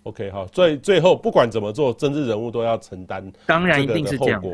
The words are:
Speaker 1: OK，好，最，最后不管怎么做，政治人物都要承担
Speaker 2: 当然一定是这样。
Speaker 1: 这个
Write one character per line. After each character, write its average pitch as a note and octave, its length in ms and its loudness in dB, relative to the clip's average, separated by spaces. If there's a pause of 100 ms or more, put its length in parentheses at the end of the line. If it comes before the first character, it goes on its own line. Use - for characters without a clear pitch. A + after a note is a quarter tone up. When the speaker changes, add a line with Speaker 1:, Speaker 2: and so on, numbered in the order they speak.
Speaker 1:
OK， G#2+ 260 -10
好， F#2+ 160 -8
最， E3 320 2
最 F#3 220 2
后 E3 160 6
不 - 160 -2
管 C3 180 4
怎 A2 100 -4
么 G#2 140 -4
做， C3 200 0
政 C#3+ 200 -2
治 C#3+ 140 -2
人 G#2+ 120 0
物 A#2 120 -6
都 A2+ 100 -4
要 A2+ 160 0
承 F#2 300 -16
担 F#2+ 260 -10 (140)
Speaker 2:
当 E3 180 2
然 D3+ 160 4
一 C#3 60 -2
定 C3 180 -2
是 C3+ 140 -2
这 C3 60 0
样。 A#2 140 0
Speaker 1:
这 F#2 80 -8
个 F2 60 -6